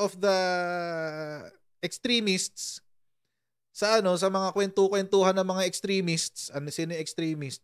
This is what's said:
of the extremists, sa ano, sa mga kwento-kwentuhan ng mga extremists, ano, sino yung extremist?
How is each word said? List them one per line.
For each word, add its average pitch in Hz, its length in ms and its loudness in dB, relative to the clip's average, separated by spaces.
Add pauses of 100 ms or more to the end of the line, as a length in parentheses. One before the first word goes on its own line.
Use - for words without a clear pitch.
of 190 160 0
the 190 220 2 (1500)
extremists, 208 960 -2 (960)
sa 220 240 4
ano, 185 160 4
sa 190 160 0
mga 190 240 0
kwento-kwentuhan 196 800 4
ng 190 80 2
mga 185 240 0
extremists, 185 800 -2
ano, 143 240 -8
sino 165 240 -4
yung 160 80 -6
extremist? 151 600 -6